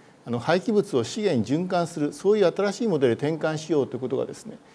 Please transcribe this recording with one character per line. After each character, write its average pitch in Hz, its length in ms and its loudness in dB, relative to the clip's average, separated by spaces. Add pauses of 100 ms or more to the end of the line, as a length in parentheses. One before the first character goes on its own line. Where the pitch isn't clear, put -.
(260)
あ - 40 -16
の、 120 100 -2
廃 156 200 2
棄 208 140 -2
物 202 240 2
を 117 80 2
資 - 160 -6
源 139 280 2
に 139 140 2
循 185 60 -6
環 175 180 0
す 160 140 -6
る、 147 100 -2
そ 190 200 0
う 214 60 4
い 208 60 4
う 165 100 4
新 202 200 0
し 240 100 -4
い 233 60 0
モ 160 100 2
デ 131 80 4
ル 117 60 6
へ - 20 2
転 147 220 -2
換 156 200 -2
し 156 140 -6
よ 147 120 4
う 120 40 -2
と - 80 -10
い - 20 -4
う - 40 -4
こ 127 80 -4
と 131 80 -2
が 123 80 -2
で - 80 -12
す - 120 -18
ね、 - 120 -16 (180)